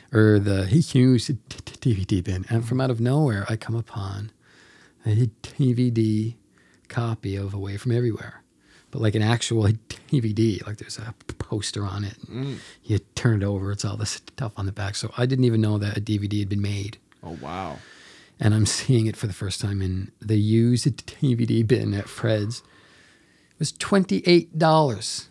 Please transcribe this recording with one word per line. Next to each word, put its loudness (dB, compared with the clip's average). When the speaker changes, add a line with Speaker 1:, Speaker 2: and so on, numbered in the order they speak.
Speaker 1:
or 8
the 2
huge 4
D 0
V -2
D 0
bin, -4
and -2
from -2
out 0
of -2
nowhere, 2
I -2
come -6
upon -8
a 2
D 2
V 2
D -2
copy -6
of -6
Away -8
From -6
Everywhere, -4
but, -4
like, 2
an 2
actual 2
D 2
V -2
D, 0
like, -10
there's -14
a -12
poster -6
on -4
it. -8
Speaker 2:
Mm. -8
Speaker 1:
You 0
turn 2
it -2
over, -4
it's -6
all -6
the -6
stuff -10
on -6
the -4
back. -6
So -8
I 2
didn't 2
even 4
know 2
that -2
a -2
D -2
V -2
D -2
had -2
been -2
made. -6
Speaker 2:
Oh, -12
wow. -8
Speaker 1:
And 4
I'm 4
seeing 2
it -4
for -6
the -6
first -8
time -4
in -4
the 0
used 2
D 2
V 0
D 2
bin 2
at -4
Fred's. -2
It -20
was -4
twenty-eight 2
dollars. 2